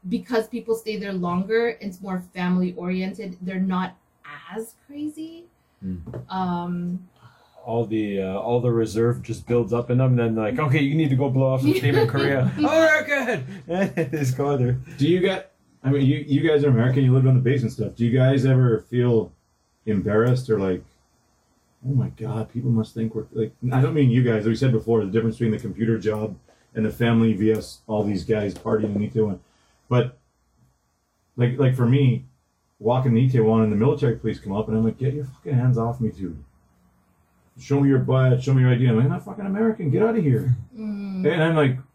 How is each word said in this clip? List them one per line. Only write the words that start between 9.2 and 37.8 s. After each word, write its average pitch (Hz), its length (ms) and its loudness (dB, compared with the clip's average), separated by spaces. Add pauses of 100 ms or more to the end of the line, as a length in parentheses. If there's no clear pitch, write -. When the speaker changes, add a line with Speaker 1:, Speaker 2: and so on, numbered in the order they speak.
Speaker 2:
just - 240 -10
builds 117 280 0
up 117 180 -2
in 123 80 2
them, 127 180 4
and - 20 2
then, 113 160 0
like, 110 240 -2
"Okay, 151 220 2
you 143 140 0
need 156 140 0
to 131 80 2
go 139 120 0
blow 131 240 2
off 131 80 -2
some 139 140 2
steam - 200 2
in 440 120 4
Korea." - 460 0
Speaker 1:
<laughs> - 40 -10
Speaker 2:
"Oh, 294 60 -2
we're 311 420 4
good." 190 1040 -4
<laughs> - 0 -
Just 139 260 -2
go 143 200 0
there. 123 200 0 (200)
Speaker 3:
Do 143 100 2
you 180 120 4
get, 190 320 -2 (320)
I 135 80 0
mean, 139 140 2
you, 147 220 2
you 139 200 2
guys 147 160 4
are 147 60 4
American, 127 340 4
you 127 100 4
lived 131 140 4
on 131 80 4
the 123 60 4
base 131 220 2
and 110 80 -2
stuff. - 240 -8
Do 117 100 0
you 117 120 2
guys 131 280 4
ever 127 340 4 (100)
feel 120 420 0 (540)
embarrassed 110 640 0
or 107 100 2
like, 95 240 -2 (1040)
"Oh 139 60 -2
my 110 160 0
God, 110 420 -8
people 123 200 -4
must 110 240 -2
think 113 180 -4
we're," 110 180 -8
like, 110 220 -4 (180)
I 127 100 2
don't 160 120 2
mean 143 160 4
you 123 140 4
guys, 110 220 0
we 113 100 2
said 120 160 2
before, 110 340 0
the 95 60 -6
difference 110 260 0
between 113 140 0
the 101 80 -2
computer 110 400 -2
job 107 360 -4 (400)
and 110 100 -2
the 104 60 -2
family 113 420 2
V 107 180 2
S - 360 -4
all 107 160 -2
these 98 200 -2
guys 104 320 -2
partying 107 400 -2
in 101 140 -2
Itaewon. 107 300 -2 (500)
But, 123 280 0 (1200)
like, 127 240 0
like, 127 160 4
for 123 100 0
me, 135 400 4 (540)
walking 123 380 2
in 127 120 4
Itaewon 110 340 4
and 107 80 2
the 101 40 0
military 117 400 2
police - 240 -6
come 98 140 -8
up 110 140 -4
and 110 100 -2
I'm 113 60 2
like, 110 140 -2
"Get 127 160 -2
your 147 120 -6
fucking - 280 -8
hands 123 240 2
off 117 240 -2
me, 110 80 0
dude. 82 340 -10 (1160)
Show 139 200 -2
me 139 100 4